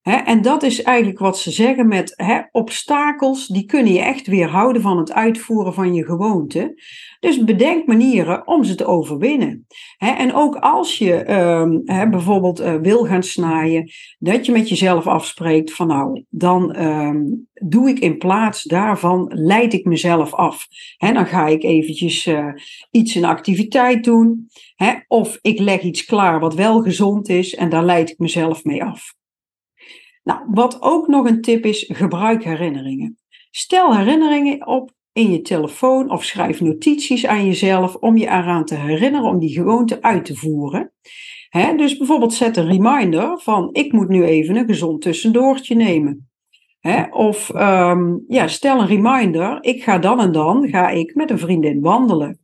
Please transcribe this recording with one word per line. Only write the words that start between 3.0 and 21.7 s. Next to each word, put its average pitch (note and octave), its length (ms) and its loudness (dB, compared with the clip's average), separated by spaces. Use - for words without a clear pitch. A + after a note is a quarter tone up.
die F#3+ 180 -2
kunnen B3 280 2
je F3+ 80 2
echt - 260 -4
weerhouden G3 560 0
van F#3+ 160 0
het D#3+ 140 -4
uitvoeren A3+ 640 -2
van F#3 200 0
je E3 100 -2
gewoonte. F3 760 -4
Dus C4+ 240 2
bedenk C#4+ 420 2
manieren A3 600 2
om D#4 180 2
ze F#3 100 -2
te - 100 -6
overwinnen. E3 840 -2
Hè, G#3 140 -2
en C4 240 -2
ook C#4+ 220 0
als - 420 0
je, F#3 160 2
ehm, E3+ 720 0
hè, F#3+ 240 0
bijvoorbeeld, F#3 520 0
eh, E3+ 140 -2
wil G3+ 320 2
gaan F#3 160 0
snaaien, D#3+ 680 -2
dat G3+ 280 -2
je A#3+ 60 0
met A3+ 160 2
jezelf F3 380 0
afspreekt D#3 640 -2
van, F3 140 -4
nou, D3+ 420 -2
dan, F3+ 440 0
ehm, D3+ 500 -2
doe G#3+ 360 0
ik B3+ 100 0
in D#3+ 200 0
plaats G#3 440 0
daarvan, F#3 720 0
leid G#3 380 2
ik F#3+ 120 -2
mezelf E3 500 0
af. - 320 -2
Hè, G#3 160 0
dan G#3+ 140 2
ga F3 200 0
ik D#3 160 2
eventjes, D#3+ 640 0